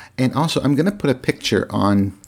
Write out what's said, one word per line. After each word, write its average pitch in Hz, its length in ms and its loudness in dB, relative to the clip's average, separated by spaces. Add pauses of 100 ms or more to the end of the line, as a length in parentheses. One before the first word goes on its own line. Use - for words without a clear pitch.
(180)
And 127 160 0
also, 156 280 -2
I'm 143 120 2
gonna 165 180 2
put 170 200 0
a 127 40 -2
picture - 540 -2
on 101 440 2 (140)